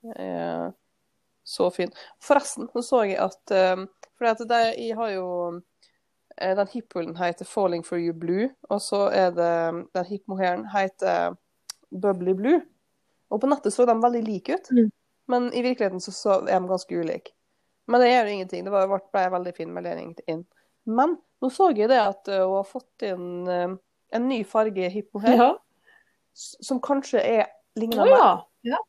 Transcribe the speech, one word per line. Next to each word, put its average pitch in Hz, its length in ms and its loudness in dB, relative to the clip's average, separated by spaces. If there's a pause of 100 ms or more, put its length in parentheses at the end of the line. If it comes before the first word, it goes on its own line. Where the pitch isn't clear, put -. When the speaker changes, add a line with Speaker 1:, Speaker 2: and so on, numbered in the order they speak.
(180)
Speaker 1:
Eh, 170 540 -6 (720)
så - 300 -2
fin. 180 160 -4 (300)
Forresten, - 540 0
nå 240 80 -4
så 240 240 2
jeg 196 120 -2
at, - 320 -4
eh, 185 260 4 (400)
fordi 233 140 0
at 220 80 0 (100)
det, 233 300 2
jeg 226 180 -6
har 226 140 -4
jo, 180 500 -6 (760)
eh, 190 160 0
den 202 140 0
hiphoolen 165 480 -8
heter 175 280 -4
Falling 180 400 -2
For - 140 -6
You 170 160 -2
Blue, 180 340 -2 (220)
og 202 100 0
så 202 320 0
er 185 180 4
det, 170 600 -2
den 180 140 -4
hip 196 200 -10
mohairen 190 440 -2
heter 190 640 -2 (560)
Bubbly 185 420 -2
Blue. 254 280 2 (680)
Og 208 100 -2
på 262 80 0
nettet 277 240 0
så 247 140 4
de 240 80 4
veldig 233 320 0
like 208 280 -6
ut, 381 160 -8
Speaker 2:
Mm. 233 200 6 (380)
Speaker 1:
men 247 240 0
i 247 100 -2
virkeligheten 220 380 -2
så, 190 120 -14
så 196 360 0
er 185 120 2
de 180 80 -6
ganske 185 280 -4
ulike. 165 340 -6 (560)
Men 240 140 4
det 247 80 8
gjør 247 160 4
jo 208 80 -4
ingenting, 185 320 -8
det 196 80 -6
var, 196 160 2
ble, 196 100 0 (140)
ble 185 180 0
veldig 180 260 -4
fin 165 180 -8
melding 170 400 -10 (120)
inn. 165 200 -6 (400)
Men 262 320 0 (240)
nå 254 80 0
så 381 260 4
jeg 208 120 2
det 262 120 6
at, 202 280 -2
eh, 196 120 -2
hun 190 160 2
har 196 80 -2
fått - 380 -14
inn, 180 460 -6
eh, 180 280 -2 (360)
en 240 160 0
ny 247 160 -2
farge 202 460 0
hip 202 220 -8
mohair, 226 240 4
Speaker 2:
Ja. 247 180 6 (800)
Speaker 1:
s-, - 280 -20
som 254 180 -4
kanskje 269 420 0
er, 220 240 2 (300)
ligner 226 220 -2
Speaker 2:
Å, 202 60 6
Speaker 1:
meg 508 140 10
Speaker 2:
ja. 226 260 6 (180)
Ja. 247 140 -4 (120)